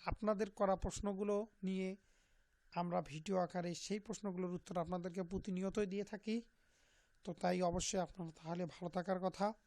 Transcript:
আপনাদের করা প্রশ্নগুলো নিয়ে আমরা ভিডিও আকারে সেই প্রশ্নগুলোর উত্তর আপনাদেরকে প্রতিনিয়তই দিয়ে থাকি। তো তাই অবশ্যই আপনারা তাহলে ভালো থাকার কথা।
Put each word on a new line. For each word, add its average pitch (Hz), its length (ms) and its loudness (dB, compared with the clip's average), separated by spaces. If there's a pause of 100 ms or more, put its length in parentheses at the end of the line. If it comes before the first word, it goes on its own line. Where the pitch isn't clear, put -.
আপনাদের 208 460 0
করা 190 240 4
প্রশ্নগুলো 202 720 0 (160)
নিয়ে 190 320 0 (800)
আমরা 175 260 2
ভিডিও 156 360 -2
আকারে 175 380 0
সেই 208 240 -2
প্রশ্নগুলোর 185 540 -4
উত্তর 180 240 -4
আপনাদেরকে 175 460 -2
প্রতিনিয়তই 190 640 0
দিয়ে 196 180 -2
থাকি। 220 380 -2 (840)
তো - 100 -4
তাই 180 280 2
অবশ্যই 180 380 2
আপনারা 170 320 -4
তাহলে 170 340 -4
ভালো 170 240 -6
থাকার 185 300 0
কথা। 190 340 2 (140)